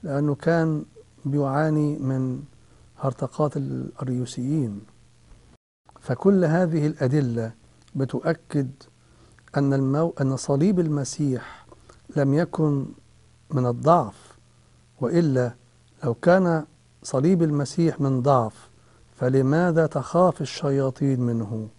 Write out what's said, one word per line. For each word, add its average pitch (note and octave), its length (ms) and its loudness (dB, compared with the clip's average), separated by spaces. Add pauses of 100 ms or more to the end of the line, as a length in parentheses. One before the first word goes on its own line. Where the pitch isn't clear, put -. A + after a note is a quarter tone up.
لأنه C#3+ 320 -2
كان D#3+ 500 0 (400)
بيعاني D3 720 0
من C3 440 -4 (560)
هرطقات C#3 580 -4
الأريوسيين. B2+ 1200 -4 (1200)
فكل F#3 440 2
هذه D#3+ 420 2
الأدلة B2+ 640 0 (420)
بتؤكد C3+ 760 -4 (840)
أن C#3 180 2
المو-، C#3 460 0
أن C3+ 160 0
صليب E3+ 440 0
المسيح C#3+ 840 -4 (500)
لم C#3 180 2
يكن D3+ 520 0 (640)
من B2+ 160 0
الضعف، A#2+ 720 0 (600)
وإلا B2+ 540 2 (500)
لو A#2+ 100 0
كان F3 500 2 (380)
صليب E3 400 2
المسيح D3+ 580 0
من C3+ 220 0
ضعف، B2 480 2 (440)
فلماذا D3+ 720 2
تخاف E3 540 0
الشياطين C#3 800 -2
منه؟ A2+ 480 -4 (100)